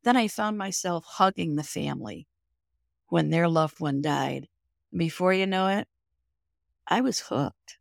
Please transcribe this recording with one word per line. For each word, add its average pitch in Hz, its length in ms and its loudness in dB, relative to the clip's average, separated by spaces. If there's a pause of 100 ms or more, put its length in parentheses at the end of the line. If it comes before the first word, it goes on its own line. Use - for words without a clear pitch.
Then 240 120 4
I 220 120 4
found 214 300 -2
myself 185 460 -4
hugging 185 520 0
the 147 80 -2
family 139 640 -8 (800)
when 160 220 2
their 170 180 4
loved 160 320 0
one 143 220 -2
died. 139 460 -2 (480)
Before 175 360 0
you 190 140 2
know 190 220 0
it, 202 200 -2 (960)
I 202 140 2
was 254 220 0
hooked. - 580 -4